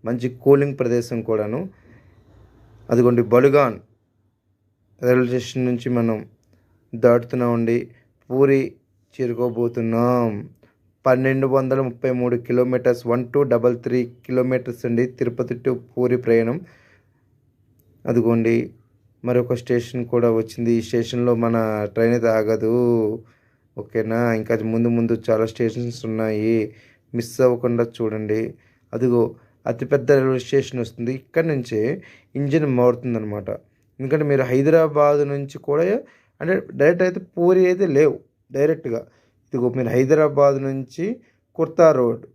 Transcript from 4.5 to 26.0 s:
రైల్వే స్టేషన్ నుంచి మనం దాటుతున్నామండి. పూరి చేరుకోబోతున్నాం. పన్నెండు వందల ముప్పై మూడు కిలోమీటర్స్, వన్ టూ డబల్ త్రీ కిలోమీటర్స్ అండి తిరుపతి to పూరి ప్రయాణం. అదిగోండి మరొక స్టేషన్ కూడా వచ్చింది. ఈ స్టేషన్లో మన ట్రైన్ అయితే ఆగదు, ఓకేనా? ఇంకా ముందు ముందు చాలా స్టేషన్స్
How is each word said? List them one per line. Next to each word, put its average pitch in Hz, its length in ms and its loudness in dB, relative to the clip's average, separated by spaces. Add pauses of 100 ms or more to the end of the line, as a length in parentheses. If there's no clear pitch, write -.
రైల్వే 127 260 -4
స్టేషన్ 127 420 -6
నుంచి 120 260 -6
మనం 113 220 -2 (760)
దాటుతున్నామండి. 117 840 0 (520)
పూరి 135 300 4 (560)
చేరుకోబోతున్నాం. 120 1120 -2 (760)
పన్నెండు 135 480 2
వందల 131 340 2
ముప్పై 123 320 -4
మూడు 123 160 0 (120)
కిలోమీటర్స్, 123 540 2 (100)
వన్ 123 200 0
టూ 143 100 2 (120)
డబల్ 120 220 2 (100)
త్రీ 123 140 0 (260)
కిలోమీటర్స్ 127 600 -2
అండి 117 160 0 (140)
తిరుపతి 120 380 -4 (100)
to 131 60 0 (220)
పూరి 123 320 0
ప్రయాణం. 117 320 2 (1500)
అదిగోండి 117 500 2 (680)
మరొక 123 380 0
స్టేషన్ 120 420 -4 (100)
కూడా 117 160 2 (100)
వచ్చింది. 117 400 -2
ఈ 110 80 -6
స్టేషన్లో 120 460 -2 (120)
మన 117 120 2 (380)
ట్రైన్ 117 220 2
అయితే 113 120 2 (100)
ఆగదు, 110 340 0 (1040)
ఓకేనా? 110 420 -4 (200)
ఇంకా 110 200 -2 (160)
ముందు 117 220 2
ముందు 117 200 0 (120)
చాలా 110 240 2
స్టేషన్స్ 120 460 -4 (100)